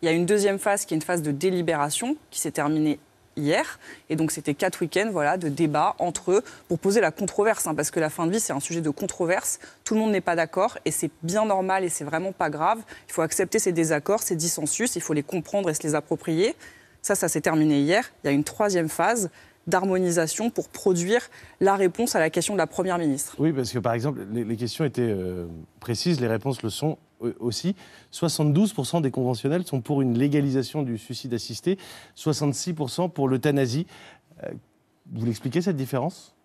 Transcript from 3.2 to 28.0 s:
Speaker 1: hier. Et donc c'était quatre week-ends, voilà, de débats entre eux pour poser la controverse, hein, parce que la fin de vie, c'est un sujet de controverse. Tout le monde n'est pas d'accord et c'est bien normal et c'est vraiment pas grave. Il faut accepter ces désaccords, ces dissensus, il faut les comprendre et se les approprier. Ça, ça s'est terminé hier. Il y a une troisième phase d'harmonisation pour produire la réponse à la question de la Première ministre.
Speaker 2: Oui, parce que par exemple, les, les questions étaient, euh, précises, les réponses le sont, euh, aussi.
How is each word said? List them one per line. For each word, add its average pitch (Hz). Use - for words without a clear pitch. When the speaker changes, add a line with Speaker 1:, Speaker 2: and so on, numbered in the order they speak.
Speaker 1:
hier. 165
Et 160
donc 160
c'était 151
quatre 185
week-ends, 185
voilà, 160
de 170
débats 151
entre 170
eux 202
pour 170
poser 196
la 175
controverse, 208
hein, 160
parce 156
que -
la 156
fin 165
de -
vie, 220
c'est -
un 139
sujet 170
de 156
controverse. 180
Tout -
le 220
monde 220
n'est 190
pas 175
d'accord 175
et 156
c'est 156
bien 196
normal 190
et 180
c'est 156
vraiment 160
pas 175
grave. 165
Il -
faut 170
accepter 180
ces 196
désaccords, 160
ces 185
dissensus, 160
il 170
faut -
les 147
comprendre 185
et 156
se -
les 151
approprier. 165
Ça, 202
ça 190
s'est 160
terminé 156
hier. 180
Il 156
y -
a -
une 143
troisième 185
phase 190
d'harmonisation 185
pour -
produire 185
la 196
réponse 196
à -
la 160
question 180
de 196
la 160
Première 180
ministre. 151
Speaker 2:
Oui, 160
parce 131
que 127
par 117
exemple, 120
les, 117
les 110
questions 120
étaient, 123
euh, 92
précises, 135
les 120
réponses 113
le 113
sont, 151
euh, 117
aussi. 120